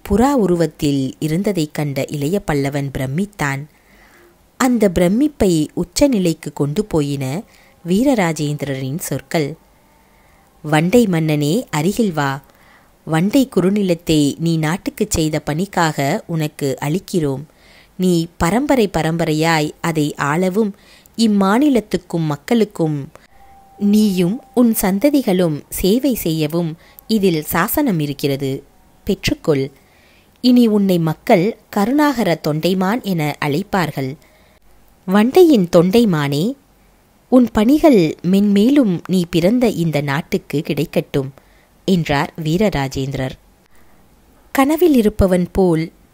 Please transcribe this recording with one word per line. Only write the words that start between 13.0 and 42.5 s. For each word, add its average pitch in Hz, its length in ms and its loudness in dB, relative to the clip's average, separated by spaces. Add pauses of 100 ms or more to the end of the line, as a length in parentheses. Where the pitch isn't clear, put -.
வண்டை 208 380 2
குறுநிலத்தை 175 920 0
நீ 165 180 0
நாட்டுக்குச் 165 540 -4
செய்த 156 280 -2
பணிக்காக 156 880 -4
உனக்கு 151 540 -4
அளிக்கிறோம். 147 600 -4 (540)
நீ 175 300 0 (100)
பரம்பரை 226 520 0
பரம்பரையாய் 160 800 0 (100)
அதை 160 340 -2
ஆளவும் 185 600 -2 (420)
இம்மாநிலத்துக்கும் 208 1080 0
மக்களுக்கும் 156 840 -2 (680)
நீயும் 202 640 2 (100)
உன் 233 280 2
சந்ததிகளும் 190 880 0
சேவை 247 440 0
செய்யவும் 160 640 -4 (300)
இதில் 185 360 0
சாசனம் 202 560 -2
இருக்கிறது. 139 640 -4 (420)
பெற்றுக்கொள். 151 640 -2 (720)
இனி 247 260 6
உன்னை 202 320 2
மக்கள் 170 580 0 (180)
கருணாகர 233 640 0
தொண்டைமான் 185 600 -2
என 160 440 -2
அழைப்பார்கள். 147 680 -4 (920)
வண்டையின் 226 640 4
தொண்டைமானே, 175 840 2 (760)
உன் 247 220 4
பணிகள் 233 720 4
மென்மேலும் 202 840 2
நீ 180 220 0
பிறந்த 226 380 2
இந்த 160 340 -2
நாட்டுக்கு 143 640 -4
கிடைக்கட்டும்" 147 640 -4 (560)
என்றார் 156 480 0 (100)
வீரராஜேந்திரர். 139 920 -4 (1160)